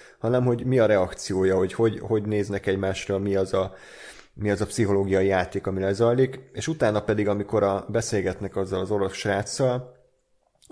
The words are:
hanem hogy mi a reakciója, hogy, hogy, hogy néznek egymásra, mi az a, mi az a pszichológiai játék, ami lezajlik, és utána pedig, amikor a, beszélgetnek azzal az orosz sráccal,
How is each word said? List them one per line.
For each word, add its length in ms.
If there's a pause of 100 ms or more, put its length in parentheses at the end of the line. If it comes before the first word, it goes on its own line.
(200)
hanem 260
hogy 200
mi 140
a 60
reakciója, 720
hogy, 160
hogy, 260
hogy 260
néznek 420
egymásra, 500
mi 180
az 180
a, 200 (600)
mi 160
az 120
a 40
pszichológiai 600
játék, 400
ami 140
lezajlik, 580 (140)
és 140
utána 360
pedig, 240
amikor 360
a, 260
beszélgetnek 640
azzal 240
az 120
orosz 220
sráccal, 840 (760)